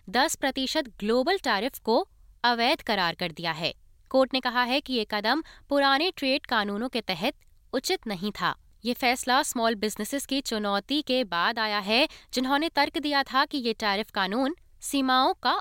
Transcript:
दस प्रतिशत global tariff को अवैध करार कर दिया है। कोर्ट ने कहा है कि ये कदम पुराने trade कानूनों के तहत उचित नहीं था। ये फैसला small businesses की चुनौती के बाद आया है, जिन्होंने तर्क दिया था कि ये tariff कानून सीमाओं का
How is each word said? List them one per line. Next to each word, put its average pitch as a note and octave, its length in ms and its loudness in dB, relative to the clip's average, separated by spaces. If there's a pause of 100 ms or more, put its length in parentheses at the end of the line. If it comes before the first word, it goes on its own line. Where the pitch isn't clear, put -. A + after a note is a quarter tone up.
(100)
दस C4+ 240 2
प्रतिशत C4 640 -2
global B3+ 400 2
tariff A3+ 400 -2
को C4+ 280 2 (380)
अवैध A#3+ 380 2
करार F3+ 320 0
कर F3 180 -6
दिया E3 200 -4
है। D#3 200 -4 (380)
कोर्ट C4 240 4
ने C4 60 0
कहा B3 220 0
है B3 180 2
कि C4 120 -8
ये A3 180 0
कदम A3 320 0 (260)
पुराने C#4+ 480 4
trade C4 300 -2
कानूनों G#3 420 -2
के A#3+ 120 -4
तहत F#3+ 340 -4 (380)
उचित C4+ 340 -2
नहीं G3+ 260 -4
था। E3+ 220 -2 (300)
ये A#3+ 100 -2
फैसला C4 480 2
small A#3 320 0
businesses G#3+ 520 -4
की C4+ 140 -2
चुनौती G#3 640 -2
के B3+ 220 0
बाद F#3 340 0
आया G#3+ 200 0
है, A3 300 2 (260)
जिन्होंने C#4 340 0
तर्क D4+ 300 0
दिया C#4+ 240 0
था C4 220 0
कि D4 140 -4
ये A#3 140 -2
tariff G#3 380 -2
कानून A#3 460 0 (240)
सीमाओं C4 520 2 (100)
का C4 180 2